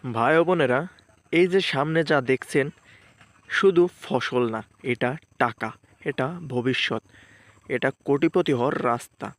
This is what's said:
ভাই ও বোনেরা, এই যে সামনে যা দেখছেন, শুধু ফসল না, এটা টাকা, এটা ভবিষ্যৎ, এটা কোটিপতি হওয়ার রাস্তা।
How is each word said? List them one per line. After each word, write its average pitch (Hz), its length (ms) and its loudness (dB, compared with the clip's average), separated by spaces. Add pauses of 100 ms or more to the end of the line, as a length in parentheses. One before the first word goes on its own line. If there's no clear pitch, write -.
(140)
ভাই 123 240 2
ও 170 60 6
বোনেরা, 160 440 2 (440)
এই 175 160 4
যে 185 140 2
সামনে 156 420 -2
যা 143 180 2
দেখছেন, 131 480 -2 (800)
শুধু 180 380 4 (140)
ফসল 123 480 -2
না, 110 140 -6 (200)
এটা 127 340 -2 (220)
টাকা, 113 320 -2 (340)
এটা 135 220 -4
ভবিষ্যৎ, 127 760 -4 (680)
এটা 131 220 -2 (140)
কোটিপতি 151 480 2
হওয়ার 127 320 -2
রাস্তা। 117 540 -4